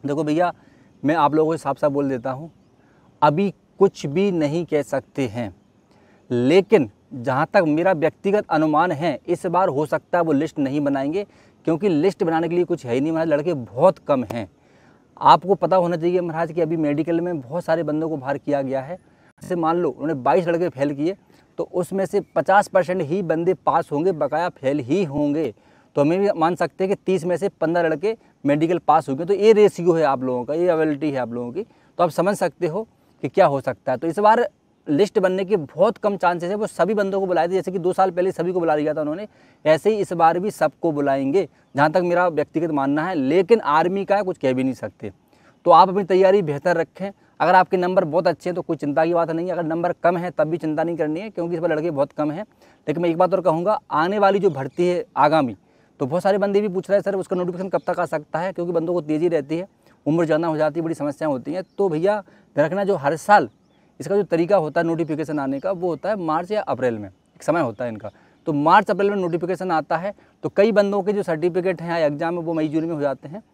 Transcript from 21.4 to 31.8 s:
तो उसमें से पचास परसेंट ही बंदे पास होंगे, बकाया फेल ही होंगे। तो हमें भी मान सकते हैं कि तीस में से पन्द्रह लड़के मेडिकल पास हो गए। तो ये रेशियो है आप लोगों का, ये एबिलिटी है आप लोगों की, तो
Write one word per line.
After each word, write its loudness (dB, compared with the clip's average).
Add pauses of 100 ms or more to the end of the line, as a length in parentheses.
तो -6
उसमें -2
से -2
पचास 2
परसेंट 0
ही -2
बंदे 0
पास -2
होंगे, 0
बकाया -2
फेल -2
ही 0
होंगे। -2 (400)
तो 0
हमें 2
भी 2
मान 2
सकते -2
हैं 0
कि -20
तीस 0
में 0
से -2
पन्द्रह 0
लड़के -2 (300)
मेडिकल 2
पास 2
हो -2
गए। -6
तो 0
ये 6
रेशियो 4
है 2
आप 0
लोगों -2
का, -6
ये 2
एबिलिटी 0
है -4
आप -4
लोगों -8
की, -8
तो -4